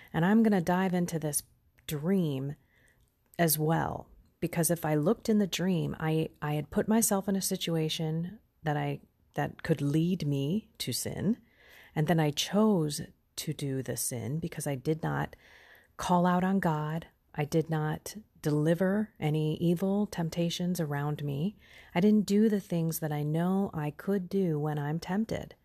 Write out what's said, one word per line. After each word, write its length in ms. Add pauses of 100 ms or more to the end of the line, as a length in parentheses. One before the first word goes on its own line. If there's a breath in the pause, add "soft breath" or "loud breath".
(140 loud breath)
And 120
I'm 180
gonna 180
dive 320
into 260
this 240 (440)
dream 680 (840 soft breath)
as 200
well, 480 (320)
because 300
if 160
I 100
looked 340
in 100
the 80
dream, 520
I, 300 (120)
I 120
had 180
put 160
myself 400
in 80
a 60
situation 1000 (240)
that 140
I, 220 (360)
that 280
could 180
lead 460
me 420 (100)
to 140
sin, 440 (580 loud breath)
and 120
then 120
I 120
chose 720 (360)
to 160
do 280
the 160
sin 420
because 280
I 80
did 280
not 320 (640 loud breath)
call 280
out 180
on 160
God. 480 (260)
I 120
did 240
not 460 (260)
deliver 680 (100)
any 380
evil 480
temptations 760
around 440
me. 340 (380 loud breath)
I 40
didn't 280
do 200
the 120
things 400
that 120
I 120
know 500
I 160
could 400
do 300
when 180
I'm 220
tempted. 640